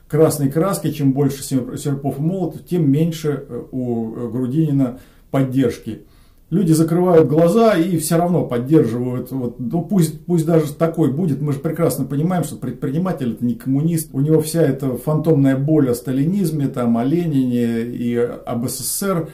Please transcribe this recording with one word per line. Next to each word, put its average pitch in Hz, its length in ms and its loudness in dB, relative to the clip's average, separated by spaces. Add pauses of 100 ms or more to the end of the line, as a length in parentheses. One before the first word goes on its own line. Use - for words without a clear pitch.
красной 147 420 2
краски, 175 420 0
чем 139 200 2
больше 135 320 0
сер-, - 340 -4
серпов 139 420 -4
и - 20 -6
молотов, 175 420 -4
тем 165 260 0
меньше, 151 600 0
э, - 200 -10
у, 120 460 -4
э, 120 140 -6
Грудинина 131 680 0 (300)
поддержки. 127 720 0 (460)
Люди 170 220 2
закрывают 160 560 4
глаза 180 480 4
и 170 220 0
все 165 200 0
равно 175 280 0
поддерживают. 123 880 0
Вот, 123 260 -6
ну, 143 220 -2
пусть, 170 440 0
пусть 165 200 0
даже 160 280 2
такой 165 380 0
будет. 151 300 -2
Мы 147 100 -2
же 139 80 -4
прекрасно 160 460 -2
понимаем, 165 400 -2
что 117 100 -10
предприниматель — 135 800 -4
это 120 100 -6
не 120 120 0
коммунист. 156 580 -2
У 135 80 -2
него 151 180 4
вся 165 220 0
эта 135 340 0
фантомная 147 640 2
боль 143 320 2
о 120 40 0
сталинизме, 151 760 0
там, 120 280 0
о 117 60 0
Ленине 127 800 0
и 120 340 -4
об 120 500 -2
С 131 120 -6
С 120 80 -10
С - 180 -6
Р. 175 300 -2